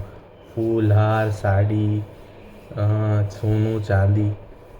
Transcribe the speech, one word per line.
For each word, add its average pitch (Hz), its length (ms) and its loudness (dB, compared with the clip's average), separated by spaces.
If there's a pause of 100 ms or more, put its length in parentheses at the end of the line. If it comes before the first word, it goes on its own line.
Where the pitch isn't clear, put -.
(560)
ફૂલ, 113 380 2
હાર, 107 360 2
સાડી, 104 760 0 (720)
અ, 104 80 -2 (360)
સોનું, 107 600 0
ચાંદી, 101 460 2 (500)